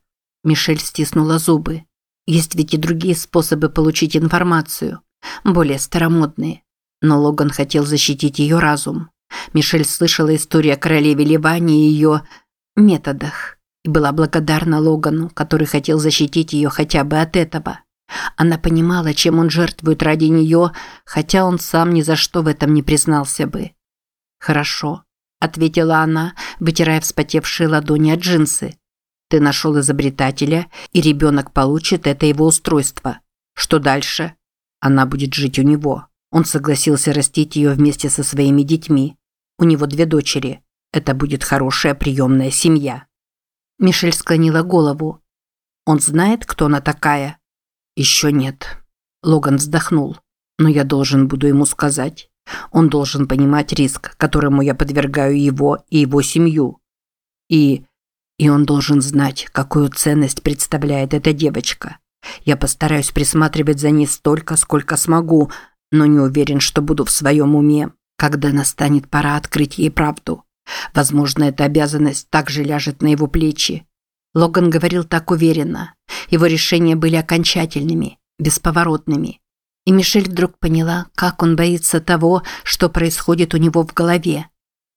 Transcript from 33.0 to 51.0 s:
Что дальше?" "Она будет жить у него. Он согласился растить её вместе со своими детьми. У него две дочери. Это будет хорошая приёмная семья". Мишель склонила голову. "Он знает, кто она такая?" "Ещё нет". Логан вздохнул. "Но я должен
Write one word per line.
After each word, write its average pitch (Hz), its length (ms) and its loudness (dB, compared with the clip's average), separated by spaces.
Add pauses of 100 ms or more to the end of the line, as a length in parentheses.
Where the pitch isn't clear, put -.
Что - 260 0
дальше?" 143 560 -2 (440)
"Она 135 260 2
будет 139 280 -4
жить 139 260 -2
у 135 40 2
него. 147 440 0 (240)
Он 165 140 2
согласился 147 680 0
растить 147 420 -2
её 147 180 2
вместе 143 360 0
со 143 140 -2
своими 139 400 2
детьми. 151 540 0 (420)
У 175 60 4
него 151 200 2
две 147 200 0
дочери. 143 580 -2 (300)
Это 135 200 -2
будет 139 300 -4
хорошая 139 500 -2
приёмная 135 580 0
семья". 143 560 0 (720)
Мишель 180 340 2
склонила 160 480 2
голову. 160 600 0 (640)
"Он 156 140 2
знает, 190 460 0
кто - 220 -2
она 147 120 0
такая?" 147 580 -4 (580)
"Ещё 143 340 0
нет". 135 480 -2 (460)
Логан 151 340 2
вздохнул. 151 600 -2 (420)
"Но 156 100 4
я 147 140 2
должен 135 440 2